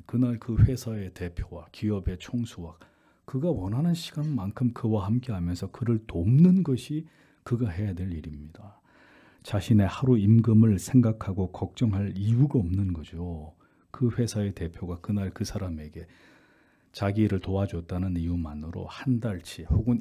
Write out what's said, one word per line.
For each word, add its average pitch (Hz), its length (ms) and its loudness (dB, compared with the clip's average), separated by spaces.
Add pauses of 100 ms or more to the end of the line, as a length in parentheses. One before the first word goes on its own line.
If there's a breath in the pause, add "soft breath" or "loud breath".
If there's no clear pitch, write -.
그날 120 320 0
그 113 180 -4
회사의 110 560 2
대표와 85 580 -10
기업의 95 480 -4
총수와 110 600 -8 (480 soft breath)
그가 143 240 -2
원하는 123 420 0
시간만큼 131 800 -2
그와 107 340 0
함께하면서 95 640 -2
그를 113 360 0
돕는 151 580 6
것이 147 420 -4 (380 loud breath)
그가 120 240 -2
해야 98 240 -4
될 90 200 -6
일입니다. 76 680 -14 (640 loud breath)
자신의 101 440 4
하루 127 320 2
임금을 110 600 6
생각하고 107 720 2
걱정할 98 640 -2
이유가 120 420 2
없는 92 360 0
거죠. 80 600 -10 (360 soft breath)
그 123 200 0
회사의 107 440 -2
대표가 87 460 -8
그날 98 300 -4
그 - 140 -6
사람에게 85 640 -10 (840 soft breath)
자기 101 300 0
일을 98 180 2
도와줬다는 92 760 -4
이유만으로 82 680 -4
한 123 340 -2
달치 98 440 -8
혹은 113 360 2